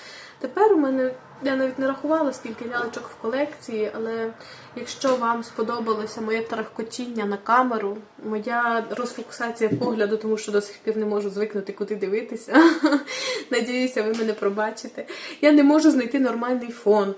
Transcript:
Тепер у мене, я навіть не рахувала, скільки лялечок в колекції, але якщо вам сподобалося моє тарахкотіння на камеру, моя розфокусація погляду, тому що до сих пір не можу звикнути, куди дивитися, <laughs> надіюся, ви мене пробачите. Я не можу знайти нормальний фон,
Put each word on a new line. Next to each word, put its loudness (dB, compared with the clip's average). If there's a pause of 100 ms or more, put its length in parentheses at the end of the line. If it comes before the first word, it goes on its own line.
(400)
Тепер 4
у 4
мене, 2 (280)
я 0
навіть -2
не 0
рахувала, 0
скільки -10
лялечок -6
в -20
колекції, -4
але -6 (440)
якщо -2
вам 0
сподобалося -4
моє -2
тарахкотіння -6
на -2
камеру, 2 (280)
моя -2
розфокусація -4
погляду, 0
тому -2
що -6
до 2
сих -6
пір -2
не -2
можу -2
звикнути, -4
куди -6
дивитися, 2 (480)
<laughs> -6
надіюся, 0
ви 0
мене 0
пробачите. -4 (340)
Я 8
не 10
можу 8
знайти 2
нормальний 0
фон, 2